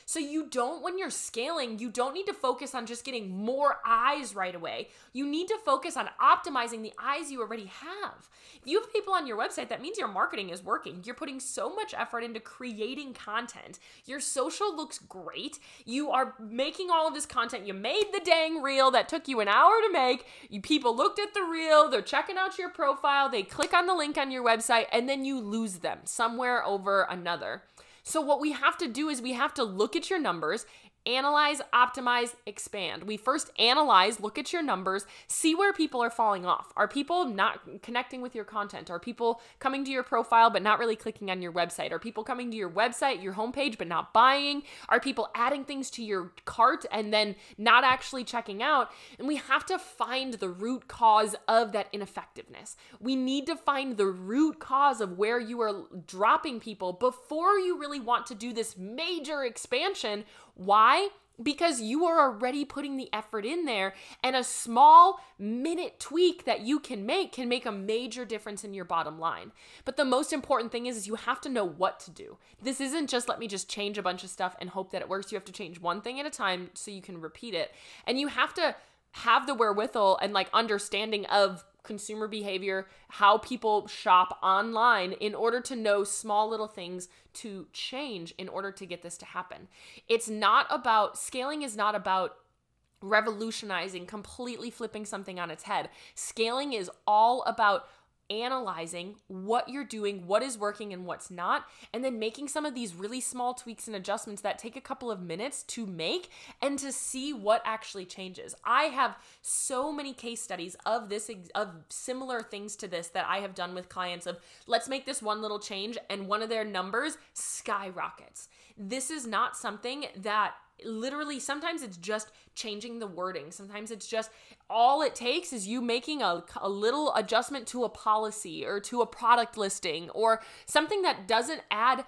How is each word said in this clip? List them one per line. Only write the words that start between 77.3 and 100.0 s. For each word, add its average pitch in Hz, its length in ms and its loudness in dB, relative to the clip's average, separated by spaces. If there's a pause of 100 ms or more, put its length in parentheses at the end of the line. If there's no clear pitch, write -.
it. 160 180 -4 (320)
And 247 140 0
you 285 80 0
have 269 280 0
to 294 200 2 (380)
have 240 340 4
the 277 80 -2
wherewithal 214 640 4
and, 202 120 0
like, 190 200 0
understanding 208 760 0
of 196 380 4 (180)
consumer 214 460 -8
behavior, 196 580 -4 (220)
how 208 300 8
people 214 480 0
shop 185 560 4
online 208 720 4
in 208 220 -4
order 226 240 0
to 247 160 -6
know 208 300 2
small 214 460 0
little 214 160 -4
things 180 420 -10 (240)
to 196 400 -12
change 233 640 -8
in 190 140 -10
order 196 200 -6
to 190 140 -14
get 175 160 -10
this 170 160 -12
to - 80 -18
happen. - 440 -12 (380)
It's 226 220 2
not 214 400 4
about, 233 480 2
scaling 285 460 -4
is 240 120 -8
not 214 200 2
about 185 420 0 (640)
revolutionizing, 202 1040 0
completely 226 640 -10
flipping 214 360 -10
something 190 340 -10
on 170 100 -4
its 160 120 -12
head. 190 260 -2 (260)
Scaling 247 600 -2
is 185 160 -6 (160)
all 226 380 6
about 208 440 2 (420)
analyzing 196 840 -6 (140)
what 196 420 -2
you're 277 120 -8
doing, 202 440 -6